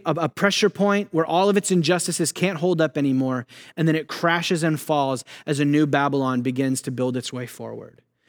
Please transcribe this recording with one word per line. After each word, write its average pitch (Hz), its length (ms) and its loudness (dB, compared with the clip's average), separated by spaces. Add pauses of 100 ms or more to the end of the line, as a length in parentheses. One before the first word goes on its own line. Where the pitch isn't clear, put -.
a, 165 60 0
a 156 160 0
pressure 196 420 2
point 202 400 0
where 160 160 0
all 180 220 2
of 202 80 4
its 196 160 0
injustices 170 600 0
can't 180 260 -2
hold 175 220 0
up 156 160 0
anymore, 131 500 0 (300)
and 160 120 2
then 156 80 2
it 156 120 -6
crashes 170 540 0
and 156 180 0
falls 135 440 -2 (200)
as 143 140 -2
a 147 60 2
new 147 220 4
Babylon 135 540 0
begins 131 420 -2
to - 100 -8
build 127 240 -2
its 123 160 -8
way 123 140 -8
forward. 113 540 -14 (280)